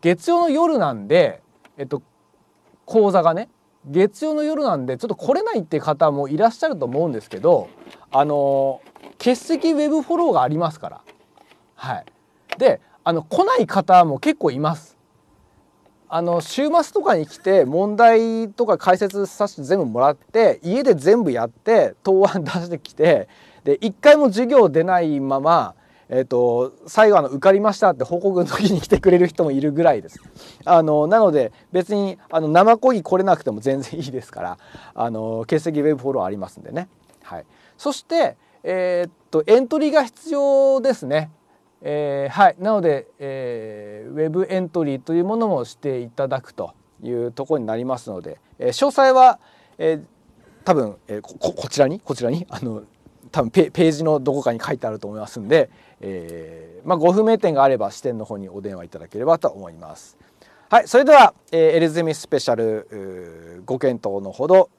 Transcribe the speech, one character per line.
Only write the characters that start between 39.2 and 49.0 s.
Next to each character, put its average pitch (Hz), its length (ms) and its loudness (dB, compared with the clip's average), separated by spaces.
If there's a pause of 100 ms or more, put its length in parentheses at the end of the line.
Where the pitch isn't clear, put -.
と、 156 160 0
エ 220 120 6
ン 262 100 0
ト 311 100 -2
リ 302 100 0
ー 269 40 -4
が 302 120 2
必 320 280 -12
要 269 480 2
で 247 140 0
す - 100 -14
ね。 156 260 -4 (520)
え 143 480 -6
ー、 - 40 -16
は 190 180 6
い。 - 60 -10
な 196 140 -2
の 208 80 0
で、 151 260 0 (120)
え 110 880 -12
ー、 - 20 -16
ウ 139 40 -16
ェ 156 160 -2
ブ 180 180 -2
エ 190 120 -4
ン 175 100 -8
ト 165 140 -4
リ 139 120 -4
ー - 60 -8
と 165 100 -8
い 165 80 0
う 175 60 0
も 214 100 -4
の 226 100 -2
も 147 200 -2
し - 100 -20
て 131 240 -6
い 120 80 -12
た 139 180 -6
だ 131 140 -6
く - 140 -20
と 90 180 -10 (300)
い 117 80 -10
う 120 220 -6
と 135 120 -10
こ 156 120 -2
ろ - 40 -2
に 113 60 -8
な 110 100 -6
り 120 80 -8
ま 127 140 -6
す 120 120 -16
の 92 120 -12
で、 80 180 -18 (180)
え 123 100 -2
ー、 - 20 -
詳 - 160 0
細 269 260 4